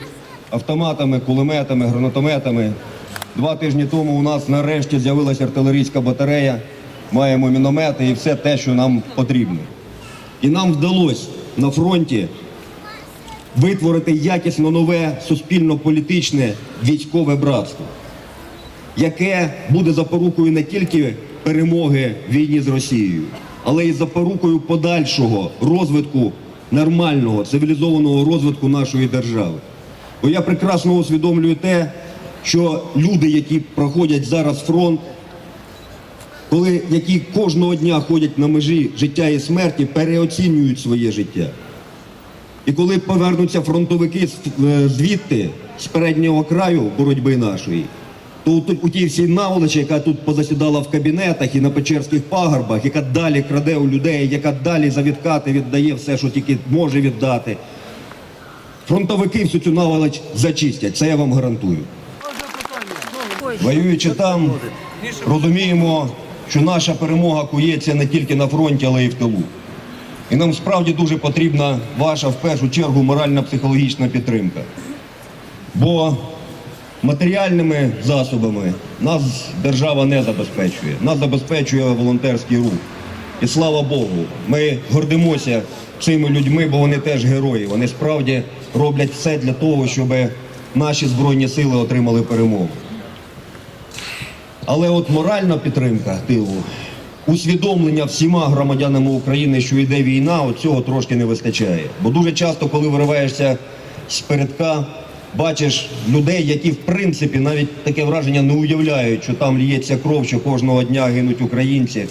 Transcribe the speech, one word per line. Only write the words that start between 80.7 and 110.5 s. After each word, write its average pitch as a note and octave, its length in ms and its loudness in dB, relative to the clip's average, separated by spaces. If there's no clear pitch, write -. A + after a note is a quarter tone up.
Нас D3 160 2
забезпечує C#3 640 0
волонтерський B2 720 2
рух. A#2+ 160 2
І B2+ 60 0
слава D#3 340 2
Богу, A2 440 -2
ми D3 300 2
гордимося D3 720 2
цими D#3 300 2
людьми, C#3+ 380 2
бо C#3+ 100 2
вони C#3+ 200 4
теж C3+ 280 0
герої. C3 400 2
Вони A2 220 0
справді C3+ 560 -2
роблять C#3+ 360 2
все D#3 260 -2
для C3 160 0
того, C#3+ 340 2
щоб B2+ 260 0
наші D3 320 0
Збройні C3+ 400 2
Сили C3 300 0
отримали A#2+ 440 2
перемогу. A2 480 2
Але E3 240 2
от F3 200 2
моральна F3 480 2
підтримка A#2 720 -2
тилу, G2+ 360 0
усвідомлення E3+ 800 2
всіма E3 420 2
громадянами C#3 640 2
України, C3+ 500 2
що C3 160 0
йде C3+ 260 2
війна, C#3 380 2
от A#2+ 180 -2
цього D3 220 2
трошки B2+ 340 -2
не A#2+ 100 2
вистачає. G#2+ 580 -2
Бо G#2 80 2
дуже E3 220 4
часто, D#3+ 360 0
коли D3+ 200 0
вириваєшся C#3+ 720 2
з - 120 -6
передка, D3+ 680 -2
бачиш D3+ 540 0
людей, D3 380 2
які, D3 240 0
в C#3 40 0
принципі, E3+ 640 0
навіть D3 440 0
таке D3+ 200 0
враження C#3+ 380 2
не C#3 120 4
уявляють, D3+ 720 2
що B2 100 -2
там C3 240 2
лється C3 400 0
кров, C#3+ 300 0
що B2+ 120 0
кожного B2+ 440 2